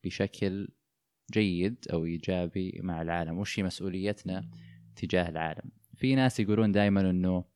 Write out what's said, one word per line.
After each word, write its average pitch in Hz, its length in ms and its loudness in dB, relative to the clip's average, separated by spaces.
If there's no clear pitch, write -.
بشكل 98 640 -4
جيد 101 600 0
أو 82 120 0
إيجابي 90 800 -4
مع 85 200 -4
العالم؟ 85 360 -2
وش 101 200 -4
هي 104 40 0
مسؤوليتنا 95 880 -6
تجاه 87 320 0
العالم؟ 80 420 -6
في 131 200 2
ناس 127 260 4
يقولون 107 320 4
دائمًا 98 380 6
إنه 90 340 2